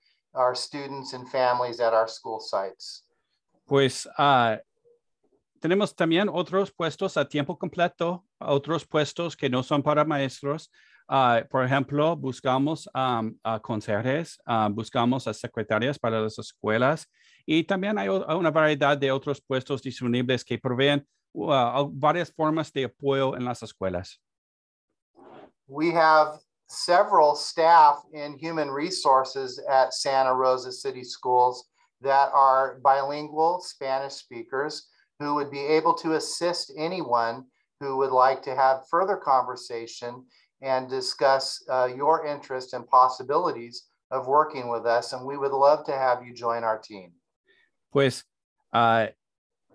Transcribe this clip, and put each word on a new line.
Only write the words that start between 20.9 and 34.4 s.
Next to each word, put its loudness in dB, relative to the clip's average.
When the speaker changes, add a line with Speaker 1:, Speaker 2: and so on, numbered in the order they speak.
Speaker 2:
uh, 0
varias 0
formas -2
de -4
apoyo -2
en -6
las -8
escuelas. -6
Speaker 1:
We -2
have 6
several 4
staff 6
in -12
human -4
resources 0
at 2
Santa 0
Rosa 0
City -10
Schools 0
that 2
are 4
bilingual 0
Spanish -6
speakers. -8